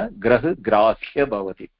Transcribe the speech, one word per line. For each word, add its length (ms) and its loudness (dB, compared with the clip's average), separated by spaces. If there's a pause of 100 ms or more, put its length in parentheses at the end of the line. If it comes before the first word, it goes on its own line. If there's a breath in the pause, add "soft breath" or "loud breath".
(120)
गृह् 480 0
ग्राह्य 640 0
भवति। 440 -8 (120)